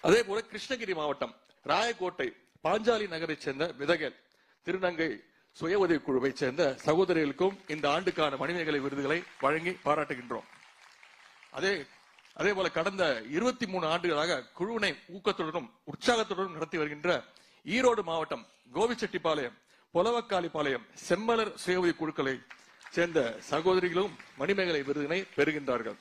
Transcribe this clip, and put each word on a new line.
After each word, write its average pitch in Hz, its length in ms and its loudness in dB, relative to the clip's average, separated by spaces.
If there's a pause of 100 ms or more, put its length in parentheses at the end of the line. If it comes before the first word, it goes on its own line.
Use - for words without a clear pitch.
அதே 185 180 6
போல 196 160 -2 (100)
கிருஷ்ணகிரி 220 480 -6
மாவட்டம் 139 380 -4 (320)
ராயக்கோட்டை 180 600 -2 (380)
பாஞ்சாலி 214 440 2
நகரைச் 160 360 -6
சேர்ந்த 139 220 -2 (120)
விதகர் 151 380 0 (500)
திருநங்கை 175 440 0 (460)
சுய 165 220 -2
உதவி 170 220 4
குழுவைச் 131 420 0
சேர்ந்த 139 200 0 (220)
சகோதரிகளுக்கும் 170 720 2 (120)
இந்த 151 200 -2
ஆண்டுக்கான 156 480 0
மணிமேகலை 151 440 -2
விருதுகளை 139 380 -2 (220)
வழங்கி 160 320 0 (120)
பாராட்டுகின்றோம். 131 640 -2 (1040)
அதே, 175 200 0 (640)
அதே 185 160 2
போல 190 160 0
கடந்த 185 360 0 (260)
இருபத்தி 233 360 0
மூணு 185 200 -4
ஆண்டுகளாக 165 520 0 (140)
குழுவினை 208 400 -2 (160)
ஊக்கத்துடனும் 170 600 -4 (240)
உற்சாகத்துடனும் 196 640 0
நடத்தி 160 220 -4
வருகின்ற 151 300 -2 (580)
ஈரோடு 226 380 2
மாவட்டம் 156 400 -4 (300)
கோவிச்செட்டிப்பாளையம், 170 840 0 (360)
பொலவக்காளிப்பாளையம் 170 920 0 (220)
செம்மலர் 220 480 2
சுய 180 240 0
உதவி 175 160 2
குழுக்களை 147 400 -2 (540)
சேர்ந்த 170 300 2 (300)
சகோதரிகளும் 180 640 2 (220)
மணிமேகலை 175 460 0
விருதினை 143 380 0 (140)
பெறுகின்றார்கள். 131 680 0